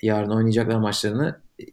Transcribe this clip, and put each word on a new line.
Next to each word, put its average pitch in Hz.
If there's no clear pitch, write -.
yarın 107
oynayacaklar 113
maçlarını. 107